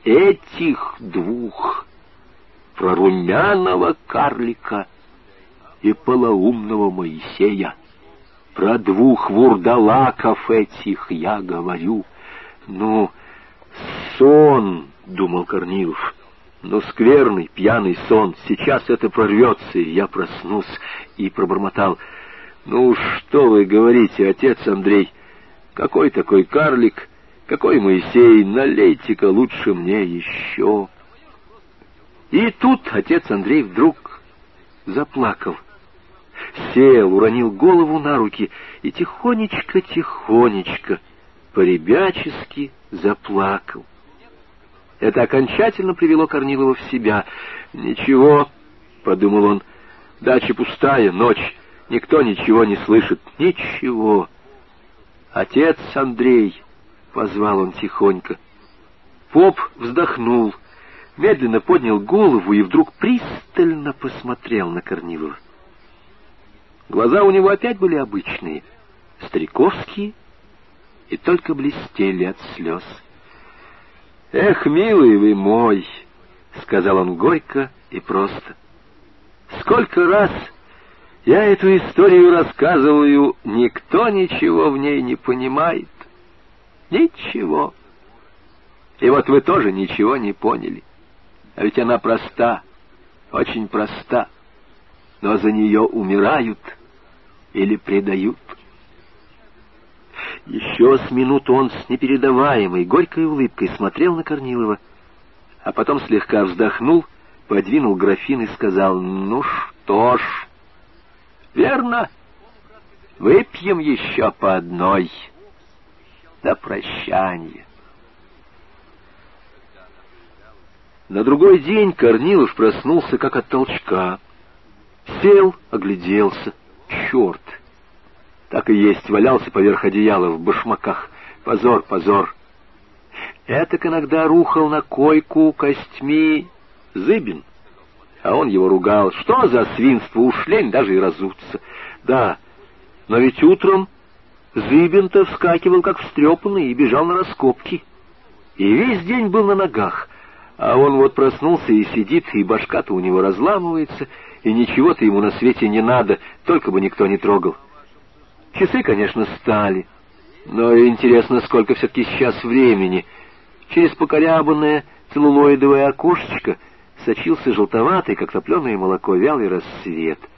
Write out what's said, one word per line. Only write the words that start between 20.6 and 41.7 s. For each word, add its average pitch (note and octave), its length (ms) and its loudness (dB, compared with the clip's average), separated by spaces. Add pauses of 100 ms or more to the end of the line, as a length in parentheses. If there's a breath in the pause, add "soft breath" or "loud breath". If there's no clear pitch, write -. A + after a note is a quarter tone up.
и F#2+ 140 -6
пробормотал: F#2+ 680 -2 (680 loud breath)
"Ну, B2 300 2
что - 540 0
вы G#2+ 140 6
говорите, G#2+ 640 4
отец A#2 400 0
Андрей? G2 420 0 (640 soft breath)
Какой - 360 0
такой F#2+ 340 2
карлик? C3 640 0 (400 soft breath)
Какой - 320 0
Моисей? G#2 640 6
Налейте-ка G#2+ 840 0
лучше A2+ 440 0
мне F#2 300 -2
еще". G2 840 -4 (1400)
И G#3+ 200 0
тут C4 300 0 (100)
отец C3+ 400 -2
Андрей G#2+ 320 0
вдруг A2 560 -2 (640)
заплакал. G#2 720 -6 (1200 loud breath)
Сел, B2 400 6
уронил A2+ 380 2
голову D#3 480 4
на D3 180 -2
руки G#2+ 340 -4 (300 loud breath)
и C#3+ 100 -6
тихонечко-тихонечко, D#3+ 2000 -2 (540)
по-ребячески C3 1200 -2 (180)